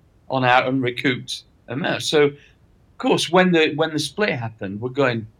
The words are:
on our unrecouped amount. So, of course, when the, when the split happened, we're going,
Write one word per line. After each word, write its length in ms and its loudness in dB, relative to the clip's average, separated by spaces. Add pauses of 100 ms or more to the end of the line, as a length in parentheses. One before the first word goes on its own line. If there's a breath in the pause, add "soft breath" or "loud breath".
(280)
on 160 -2
our 200 4
unrecouped 800 -4 (240)
amount. 340 -4
So, 220 2
of 720 -8
course, 320 0
when 220 4
the, 220 4
when 180 -2
the 60 -4
split 320 -2
happened, 500 -8
we're 100 -8
going, 360 -2 (140)